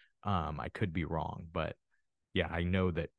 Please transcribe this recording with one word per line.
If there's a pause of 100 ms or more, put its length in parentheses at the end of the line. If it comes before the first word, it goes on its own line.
(240)
Um,
I
could
be
wrong,
but (580)
yeah,
I
know
that.